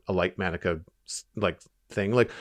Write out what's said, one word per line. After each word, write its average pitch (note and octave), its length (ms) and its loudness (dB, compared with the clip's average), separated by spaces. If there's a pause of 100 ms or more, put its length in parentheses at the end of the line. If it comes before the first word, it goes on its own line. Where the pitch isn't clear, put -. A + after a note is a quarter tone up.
a G2+ 60 -2
Lightmatica F2+ 680 0 (260)
s-, - 160 -10 (120)
like, G2 240 0 (300)
thing. G2+ 220 -2
Like, A#2+ 180 4 (120)